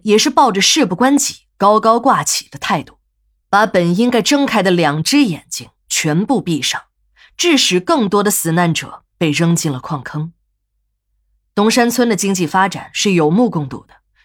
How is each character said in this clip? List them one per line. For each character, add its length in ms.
也 140
是 100
抱 240
着 80
事 240
不 100
关 220
己、 280
高 240
高 180
挂 240
起 280
的 80
态 240
度， 160
把 160
本 320
应 140
该 100
睁 240
开 180
的 80
两 320
只 220
眼 240
睛 220
全 380
部 160
闭 180
上， 220
致 180
使 240
更 260
多 160
的 80
死 220
难 220
者 300
被 120
扔 260
进 160
了 80
矿 220
坑。 320
东 160
山 200
村 160
的 80
经 200
济 120
发 220
展 240
是 200
有 180
目 180
共 180
睹 220
的， 60